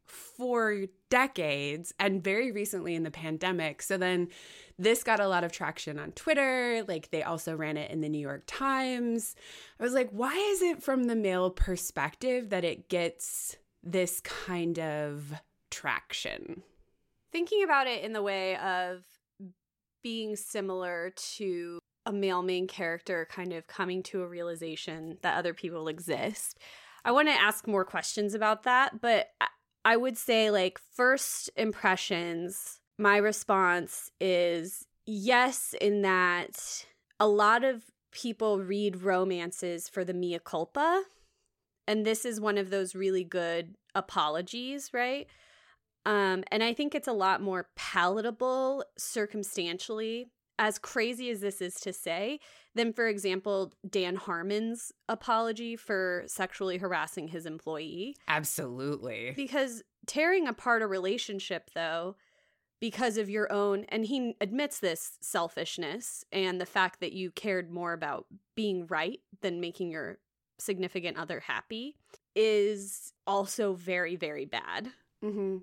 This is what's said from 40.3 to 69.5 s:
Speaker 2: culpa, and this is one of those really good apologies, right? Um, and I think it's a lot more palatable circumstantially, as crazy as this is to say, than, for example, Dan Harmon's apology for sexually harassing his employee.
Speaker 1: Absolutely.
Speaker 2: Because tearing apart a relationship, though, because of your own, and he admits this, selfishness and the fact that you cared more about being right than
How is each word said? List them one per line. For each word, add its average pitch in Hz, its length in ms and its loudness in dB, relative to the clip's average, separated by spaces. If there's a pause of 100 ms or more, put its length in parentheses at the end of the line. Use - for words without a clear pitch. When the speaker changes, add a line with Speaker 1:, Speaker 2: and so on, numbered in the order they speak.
Speaker 2:
culpa, 311 600 2 (840)
and 214 160 2
this 220 200 0
is 220 160 -4
one 202 180 2
of 190 120 -2
those 190 240 0
really 190 300 2
good 170 520 -2 (180)
apologies, 196 960 -2
right? 247 340 -2 (800)
Um, 190 440 4
and 214 120 2
I 233 100 2
think 294 220 -2
it's 285 140 -2
a 247 40 0
lot 190 300 2
more 185 340 -2
palatable 240 1080 2 (120)
circumstantially, 214 1300 -4 (280)
as 214 200 2
crazy 240 520 -2
as 208 100 -4
this 196 220 -4
is 180 140 -4
to 190 160 -6
say, 196 460 -4 (360)
than, 233 180 2
for 226 160 2
example, 196 640 0 (160)
Dan 185 280 0
Harmon's 208 760 -2 (160)
apology 226 640 0
for 185 520 -2
sexually 185 500 -4
harassing 175 520 -4
his 165 180 -10
employee. 160 680 -8 (140)
Speaker 1:
Absolutely. 131 1040 -2
Speaker 2:
Because 262 480 -2 (240)
tearing 330 400 4
apart 233 360 2
a 214 40 2
relationship, 190 880 -2
though, 165 420 -4 (640)
because 226 380 0
of 208 100 0
your 208 240 0
own, 202 360 2
and 220 180 0
he 247 340 0
admits 262 400 -2
this, - 400 -2
selfishness 170 1120 -4
and 185 280 0
the 185 60 -4
fact 185 340 0
that 175 120 -4
you 185 180 -6
cared 185 400 -2
more 175 220 -4
about 156 340 -6 (280)
being 190 320 -2
right 160 340 -2 (220)
than 175 180 -2